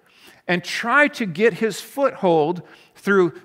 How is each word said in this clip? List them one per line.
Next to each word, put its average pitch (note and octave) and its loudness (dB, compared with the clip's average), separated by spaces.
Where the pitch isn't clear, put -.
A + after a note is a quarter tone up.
and F3 -2
try C#4 0
to B3 -6
get F#3+ 0
his G#3+ -4
foothold F3 0
through F#3+ 0